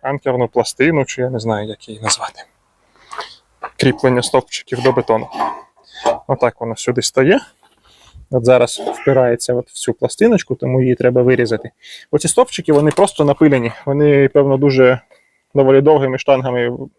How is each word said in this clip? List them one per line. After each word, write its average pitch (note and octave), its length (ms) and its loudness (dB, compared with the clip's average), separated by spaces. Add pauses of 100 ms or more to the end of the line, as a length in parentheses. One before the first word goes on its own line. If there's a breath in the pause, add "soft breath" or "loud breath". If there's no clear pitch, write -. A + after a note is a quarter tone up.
анкерну C3+ 460 -4
пластину, C3+ 580 -2
чи - 160 -8
я B2+ 80 -2
не B2+ 100 -6
знаю, G#2+ 280 -4
як A2 220 -16
її G#2 120 -16
назвати. - 420 -8 (1300 loud breath)
Кріплення B2+ 460 0
стовпчиків - 600 -6
до C3 80 4
бетону. A#2 360 -2 (1000 loud breath)
Отак B2 340 -2
воно A2+ 140 -8
сюди B2 260 -4
стає. D3+ 380 2 (920 soft breath)
От B2 140 -2
зараз B2 360 2 (120)
впирається B2 600 0
от B2 160 -6
в - 40 -20
цю - 200 -6
пластиночку, G3 640 0
тому C3 260 -2
її B2+ 140 2
треба B2+ 260 2
вирізати. B2 500 0 (400 loud breath)
Оці D3+ 160 -2
стовпчики, F#3 460 0
вони D3 180 4
просто F3+ 340 0
напилені. C#3 460 2 (140 loud breath)
Вони, C#3+ 420 2
певно, C#3 300 2
дуже C3 440 4 (520 soft breath)
доволі C3+ 280 4
довгими C#3 360 2
штангами B2 600 -2 (220)